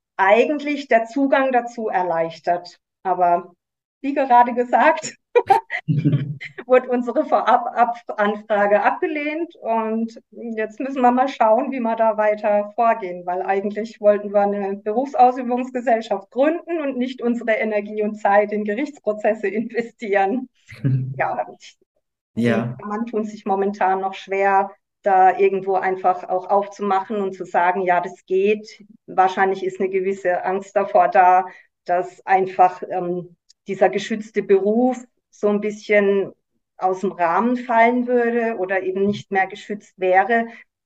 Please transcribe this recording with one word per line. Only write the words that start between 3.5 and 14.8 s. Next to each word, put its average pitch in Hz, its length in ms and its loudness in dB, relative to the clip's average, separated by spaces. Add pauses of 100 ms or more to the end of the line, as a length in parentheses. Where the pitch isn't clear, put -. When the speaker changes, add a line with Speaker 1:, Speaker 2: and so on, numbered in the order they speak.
Speaker 1:
wie 277 120 -4
gerade 247 400 4
gesagt, 247 640 2 (720)
<laughs> - 800 -2
wurde 247 240 2
unsere 247 360 -2
Vorabanfrage 214 1600 0
abgelehnt 302 720 -2
und 226 640 -4 (120)
jetzt 220 480 -8
müssen 269 220 -4
wir 247 100 6
mal 262 160 2
schauen, 240 440 2
wie 262 80 -6
wir 226 160 -2
da 220 220 2
weiter 208 580 0
vorgehen, 196 500 0
weil 180 160 -4
eigentlich 202 600 -4
wollten 208 320 2
wir 202 80 4
eine 202 360 -2
Berufsausübungsgesellschaft 247 1500 0